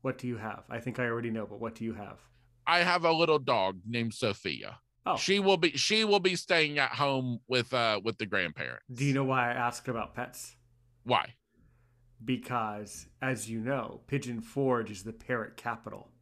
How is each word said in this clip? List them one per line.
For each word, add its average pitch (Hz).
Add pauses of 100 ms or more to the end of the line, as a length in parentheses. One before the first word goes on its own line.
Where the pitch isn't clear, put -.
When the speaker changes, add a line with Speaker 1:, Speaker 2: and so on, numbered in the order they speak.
Speaker 1:
What 127
do 127
you 120
have? 107
I 117
think 113
I 127
already 117
know, 110
but 101
what 113
do -
you 113
have? 104 (460)
Speaker 2:
I 175
have 175
a 165
little 160
dog 101
named 113
Sophia. 69 (260)
Speaker 1:
Oh. 185
Speaker 2:
She 196
will 190
be, 170
she 214
will 208
be 185
staying 156
at 135
home 131
with, 123
uh, 113
with 110
the 110
grandparents. 85
Speaker 1:
Do 123
you 139
know 135
why 131
I 120
asked 123
about 113
pets? - (480)
Speaker 2:
Why? 120 (880)
Speaker 1:
Because, 110 (140)
as 113
you 113
know, 127
Pigeon 123
Forge 120
is 98
the 110
parrot 113
capital. 110 (120)